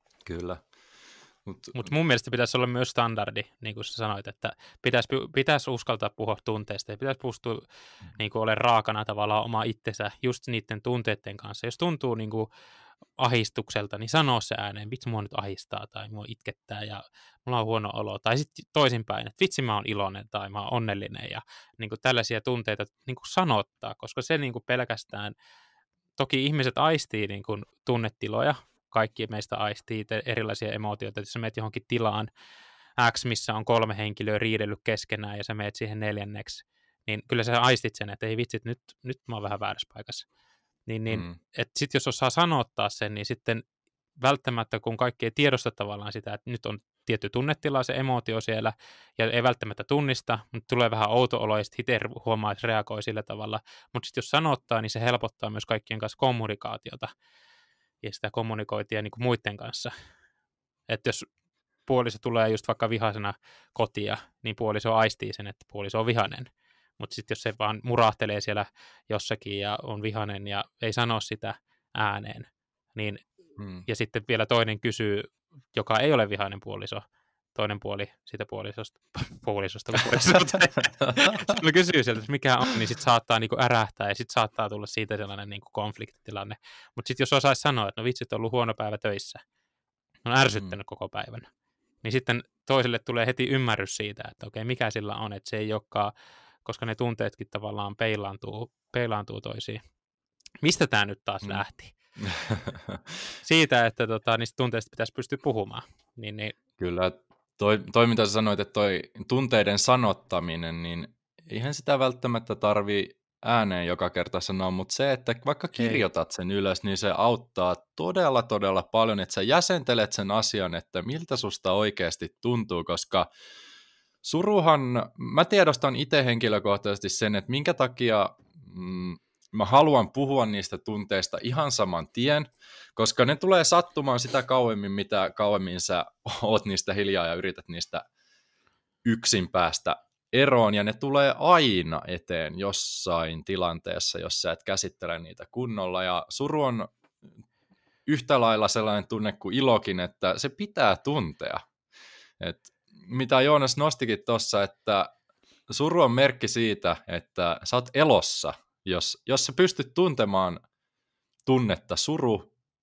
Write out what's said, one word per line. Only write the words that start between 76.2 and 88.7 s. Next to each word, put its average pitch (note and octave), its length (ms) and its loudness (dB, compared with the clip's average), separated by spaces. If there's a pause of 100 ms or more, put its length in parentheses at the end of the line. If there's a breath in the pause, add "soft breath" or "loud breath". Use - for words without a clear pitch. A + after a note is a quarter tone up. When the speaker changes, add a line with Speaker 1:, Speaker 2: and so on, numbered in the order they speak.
Speaker 2:
vihainen G2 300 -4
puoliso, G2+ 420 -10 (520)
toinen G#2+ 260 -2
puoli G2+ 320 -6 (140)
siitä G#2 240 -10
puolisosta, G#2 500 -12 (140)
<laughs> - 320 -8
puolisosta, G2+ 460 -4 (120)
puolisolta. F3 540 4 (540)
Speaker 1:
<laughs> F#3 540 2
Speaker 2:
Se D#3+ 80 4
kysyy E3+ 300 4
sieltä, A2+ 160 0
että A2 120 -8
mikä C3 260 4
on, B2+ 100 2 (100)
niin A2 100 0
sit A2+ 120 -4
saattaa A#2 400 4
niinku A2+ 200 -2
ärähtää A#2 500 2
ja G2 60 0
sit A#2+ 140 -8
saattaa A2 400 0
tulla G#2 160 -8
siitä G#2+ 320 -4
sellainen G2+ 320 -10
niinku G2+ 220 -14
konfliktitilanne. G#2 840 -8 (400 loud breath)
Mut A#2+ 120 -10
sit B2+ 120 -4
jos C3+ 140 2
osaisi - 280 4
sanoa, A2+ 280 0
että A2 120 -10
no A2+ 40 -2
vitsi, B2 260 -4
on A2+ 60 -4
ollut A2 140 -4
huono A#2 220 0